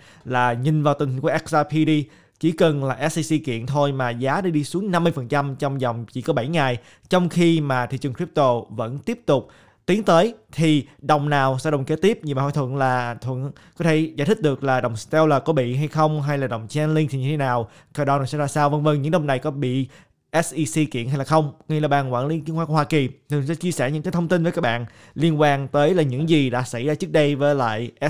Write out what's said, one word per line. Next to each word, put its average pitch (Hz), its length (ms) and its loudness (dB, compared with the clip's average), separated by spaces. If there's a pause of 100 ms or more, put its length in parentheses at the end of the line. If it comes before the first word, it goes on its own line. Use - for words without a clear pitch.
(260)
là 123 280 2
nhìn 147 300 0
vào 143 160 4
tình 147 100 -2
hình 131 120 -4
của 151 100 0 (140)
X - 40 -16
R 160 60 0 (140)
P - 40 -6
đi. 156 340 2 (320)
Chỉ 160 120 2
cần 160 320 2
là 135 260 -2
S 165 100 -4
E 156 180 0
C - 80 -8
kiện 117 200 -4
thôi 143 260 0
mà 131 180 -2
giá 131 320 -2
đã 185 80 -2
đi 151 140 0
xuống 190 280 -4
năm 175 120 2
mươi 175 120 2
phần 127 120 -8
trăm 143 280 -2
trong 139 240 -4
vòng 117 320 -4
chỉ 127 100 -8
có 160 120 -2
bảy 123 140 -2
ngày. 139 300 0 (320)
Trong 180 200 2
khi 165 320 4
mà 131 240 0
thị 135 120 -6
trường 131 160 -6
crypto 127 460 2 (100)
vẫn 117 280 -6
tiếp 226 280 -6
tục 143 220 2 (380)
tiến 202 180 0
tới, 185 300 4 (180)
thì 151 360 2 (140)
đồng 147 280 0
nào 135 300 2
sẽ 156 120 -2
đồng 135 140 0
kế 156 100 -2
tiếp? 202 280 2
Nhiều 143 120 -4
bạn 131 80 0
hỏi 143 80 -2
Thuận 135 240 -2
là 127 460 0
Thuận 131 300 -6 (260)
có 165 80 -2
thể 160 120 4
giải 147 280 -2
thích 214 160 2
được 139 220 0
là 131 180 2
đồng 117 140 -2
Stellar 151 500 2
có 160 80 2
bị 127 220 0
hay 147 120 -2
không, 156 340 0
hay 143 160 -2
là 135 100 -2
đồng 113 200 -8
Chainlink 151 440 0
thì 135 80 -4
như 131 100 -2
thế 156 80 -2
nào, 123 320 0 (240)
Cardano 143 320 0
sẽ 147 120 -6
ra 147 100 0
sao, 147 220 2
vân 147 140 0
vân. 151 180 2
Những 151 100 -2
đồng 160 160 0
này 131 120 0
có 151 120 -4
bị 135 360 -2 (460)
S 160 200 0
E 156 100 -2
C 151 280 -2
kiện 120 160 -6
hay 139 100 -2
là 139 60 -4
không? 156 300 2 (140)
Nghĩa 156 120 -2
là 151 80 0
ban 139 260 0
quản 127 140 0
lý 165 120 -2
chứng 156 160 -6
khoán 165 120 -2
của 151 60 -4
Hoa 151 100 2
Kỳ. 143 260 0 (200)
Thuận 143 180 -2
sẽ 165 80 -2
chia 170 160 -4
sẻ 135 200 -2
những 151 100 -2
cái 147 100 -4
thông 170 160 0
tin 175 160 2
với 170 80 0
các 165 100 -4
bạn 120 240 -2 (280)
liên 151 280 2
quan 139 260 4
tới 147 260 2
là 170 100 2
những 139 260 -2
gì 143 200 4
đã 120 140 -2
xảy 120 220 -6
ra 151 100 0
trước 156 160 -6
đây 147 240 4
với 143 200 2
lại 113 360 -2 (180)